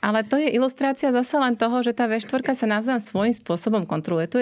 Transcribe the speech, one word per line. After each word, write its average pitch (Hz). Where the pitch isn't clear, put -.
Ale 214
to 262
je 302
ilustrácia 262
zasa 247
len 247
toho, 233
že 240
tá 233
V 220
štvorka 262
sa 247
navzájom 220
svojím 214
spôsobom 196
kontroluje. 160
Tu 247